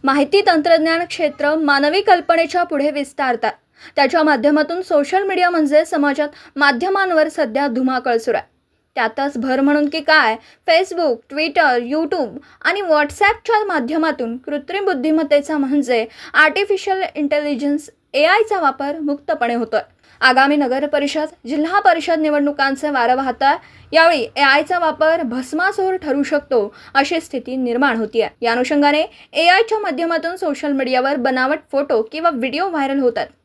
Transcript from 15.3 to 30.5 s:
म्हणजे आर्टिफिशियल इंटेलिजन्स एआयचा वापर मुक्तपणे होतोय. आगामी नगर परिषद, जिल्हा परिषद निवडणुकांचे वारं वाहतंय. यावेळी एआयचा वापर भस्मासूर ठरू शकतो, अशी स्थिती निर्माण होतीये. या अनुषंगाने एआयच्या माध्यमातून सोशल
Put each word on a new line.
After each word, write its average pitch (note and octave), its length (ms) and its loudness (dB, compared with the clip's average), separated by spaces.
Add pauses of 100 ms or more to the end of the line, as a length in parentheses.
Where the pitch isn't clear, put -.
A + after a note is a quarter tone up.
म्हणजे B3+ 480 0 (280)
आर्टिफिशियल F#4+ 680 2 (120)
इंटेलिजन्स D4 760 -2 (240)
एआयचा F#4+ 460 2
वापर C#4+ 380 -2
मुक्तपणे C#4+ 560 -2
होतोय. A3+ 260 -2 (400)
आगामी C4+ 360 2
नगर C4+ 300 -2
परिषद, D4 400 -4 (200)
जिल्हा D#4+ 340 -2
परिषद E4+ 380 0
निवडणुकांचे D4 720 0
वारं B3+ 260 2
वाहतंय. C4+ 400 0 (360)
यावेळी D#4+ 340 4 (100)
एआयचा D4 420 2
वापर D#4+ 440 0
भस्मासूर F4 720 -2
ठरू C#4+ 260 -2
शकतो, C4+ 520 -2 (200)
अशी C#4+ 260 0
स्थिती B3+ 360 -8
निर्माण B3 400 0
होतीये. A3 320 -2 (120)
या A#3 120 0
अनुषंगाने C#4+ 500 2 (300)
एआयच्या F#4+ 460 2
माध्यमातून E4+ 580 -4
सोशल D4 360 -4